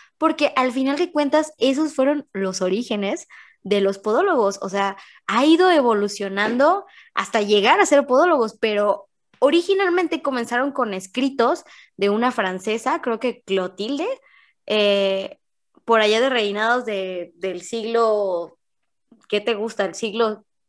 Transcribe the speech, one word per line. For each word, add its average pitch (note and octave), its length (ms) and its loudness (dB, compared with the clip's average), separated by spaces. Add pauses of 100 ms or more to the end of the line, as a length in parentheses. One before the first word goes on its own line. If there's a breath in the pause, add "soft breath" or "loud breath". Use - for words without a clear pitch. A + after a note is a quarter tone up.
(180 loud breath)
porque D#4 380 0
al B3+ 160 0
final C4+ 260 -2
de F4 140 -2
cuentas D4+ 480 0
esos C#4+ 340 0
fueron C#4 400 0
los F#3+ 280 -4
orígenes G#3 680 -2 (360 loud breath)
de G3 180 0
los G3 180 0
podólogos, A#3 640 0
o G3 60 -8
sea, G3 280 -4 (300 loud breath)
ha A#3+ 180 2
ido E4 260 6
evolucionando A3+ 1120 0 (280 soft breath)
hasta G3+ 280 0
llegar G#3 380 4
a G4 60 4
ser C#4+ 220 4
podólogos, C4+ 520 2
pero G#3 480 -2 (320)
originalmente F4 840 2
comenzaron B3+ 480 -2
con A#3 240 -4
escritos C4 680 -2 (340 loud breath)
de G3 120 0
una A#3 220 0
francesa, A3 720 -4
creo A3+ 160 -4
que A#3+ 240 -6
Clotilde, G3+ 640 -4 (580 soft breath)
eh, G3+ 720 0 (480)
por A3+ 160 4
allá G#3+ 200 2
de C4+ 80 2
reinados A3+ 560 -2
de, F#3 500 -8
del F3+ 260 -8
siglo, G#3+ 960 -2 (720)
¿qué G#3 120 -2
te A3+ 140 -2
gusta? G#3 300 -4
El E3 100 -6
siglo, G#3+ 500 -4 (240)